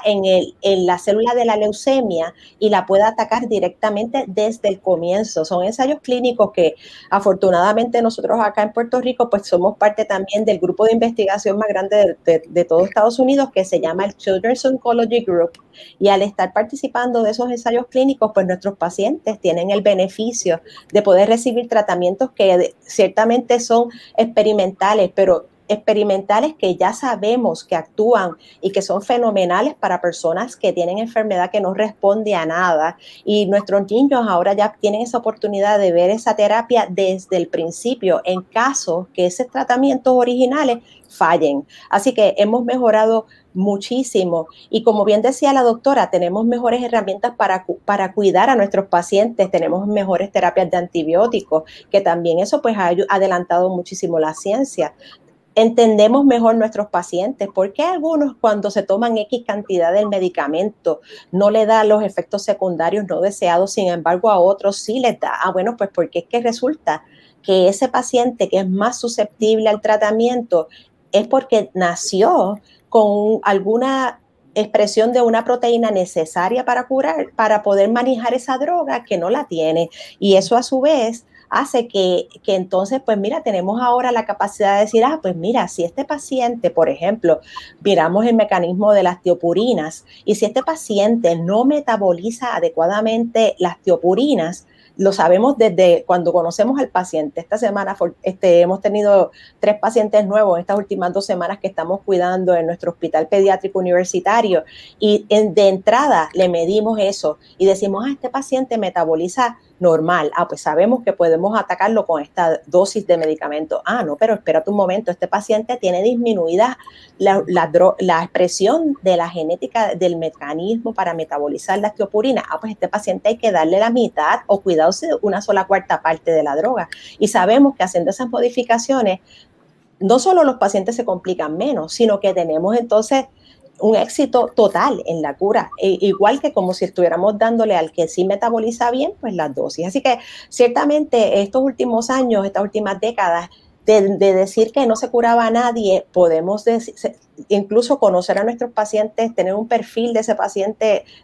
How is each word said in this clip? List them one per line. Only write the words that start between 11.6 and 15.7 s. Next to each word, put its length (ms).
grande 260
de, 360
de, 140
de 200
todo 180
Estados 340
Unidos, 320
que 140
se 160
llama 240
el 100
Children's 520
Oncology 580
Group, 280